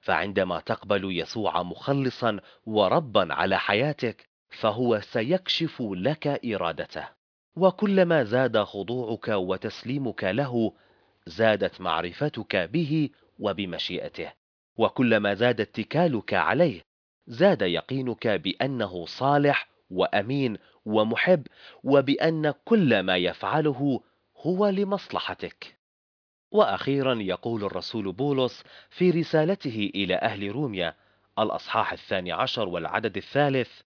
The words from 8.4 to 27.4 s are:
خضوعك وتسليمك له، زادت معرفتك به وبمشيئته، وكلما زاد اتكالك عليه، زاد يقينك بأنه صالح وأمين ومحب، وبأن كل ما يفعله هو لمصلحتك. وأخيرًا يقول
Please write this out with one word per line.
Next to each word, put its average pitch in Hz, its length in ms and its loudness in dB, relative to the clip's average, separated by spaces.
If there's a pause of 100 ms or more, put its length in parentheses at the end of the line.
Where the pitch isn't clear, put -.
خضوعك 107 680 -4
وتسليمك 107 960 -4
له، 117 480 0 (540)
زادت 98 540 2
معرفتك 90 760 -4
به 143 540 0 (280)
وبمشيئته، 90 920 -6 (440)
وكلما 107 580 2
زاد 113 260 2
اتكالك 117 720 -2
عليه، 98 460 2 (460)
زاد 143 360 2
يقينك 113 640 -2
بأنه 95 800 -2
صالح 143 600 2 (220)
وأمين 107 680 0 (300)
ومحب، 113 600 2 (380)
وبأن 143 720 2 (100)
كل 139 360 6
ما 92 160 0
يفعله 127 840 0 (460)
هو 185 220 2
لمصلحتك. 190 1080 -6 (720)
وأخيرًا 135 640 2
يقول 104 500 -4